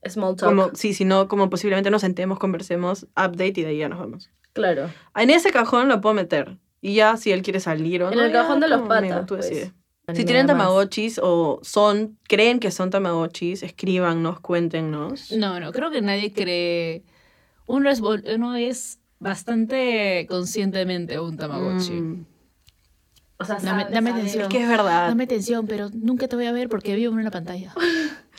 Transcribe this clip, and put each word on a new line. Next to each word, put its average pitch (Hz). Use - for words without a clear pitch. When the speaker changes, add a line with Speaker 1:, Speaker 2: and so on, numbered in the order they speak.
Speaker 1:
Small 190
talk. 185
Speaker 2:
como, 190
sí, 208
sino 190
como 196
posiblemente 196
nos 208
sentemos, 185
conversemos, 185
update 185
y -
de 156
ahí 151
ya 151
nos 170
vamos. 120
Speaker 1:
Claro. 170
Speaker 2:
En 233
ese 339
cajón 240
lo 233
puedo 214
meter. 170
Y 202
ya 214
si 226
él 185
quiere 190
salir 170
o 185
Speaker 1:
En 226
Speaker 2:
no, 233
Speaker 1:
el 226
cajón 277
Speaker 2:
ya 311
Speaker 1:
de 320
los 277
Speaker 2:
como, 226
amigo, 190
Speaker 1:
patas, 180
Speaker 2:
tú 196
Speaker 1:
pues. 180
Speaker 2:
decides. 180
Si 175
Speaker 1:
Anime 170
Speaker 2:
tienen 247
Speaker 1:
más. 285
Speaker 2:
tamagotchis 202
o 170
son, 208
creen 233
que 196
son 185
tamagotchis, 175
escríbanos, 165
cuéntenos. 165
Speaker 3:
No, 196
no, 160
creo 302
que 285
nadie 202
cree. 175
Uno 277
es 254
vol-, 208
uno 240
es 240
bastante 226
conscientemente 180
un 165
tamagotchi. 180
Speaker 2:
Mm. 165
Speaker 1:
O 180
sea, 202
Speaker 3:
Dame, 190
Speaker 1:
sabe, -
Speaker 3:
dame 226
Speaker 1:
sabe. 233
Speaker 3:
atención. 202
Speaker 2:
Es 196
que 240
es 233
verdad. 190
Speaker 3:
Dame 233
atención, 226
pero 208
nunca 240
te 247
voy 240
a 233
ver 247
porque 202
vivo 226
en 226
una 220
pantalla. 180